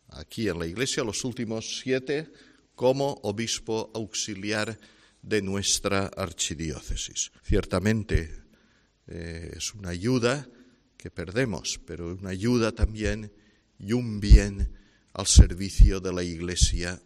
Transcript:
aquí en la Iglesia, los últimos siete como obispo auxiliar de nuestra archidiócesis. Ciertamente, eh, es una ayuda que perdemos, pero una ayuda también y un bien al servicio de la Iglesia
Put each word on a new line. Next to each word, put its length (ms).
aquí 400
en 100
la 80
Iglesia, 380
los 220
últimos 540
siete 520
como 500
obispo 680
auxiliar 840
de 200
nuestra 640
archidiócesis. 1300
Ciertamente, 1000
eh, 500
es 160
una 160
ayuda 580
que 160
perdemos, 760
pero 300
una 140
ayuda 420
también 600
y 140
un 300
bien 520
al 140
servicio 720
de 140
la 100
Iglesia 840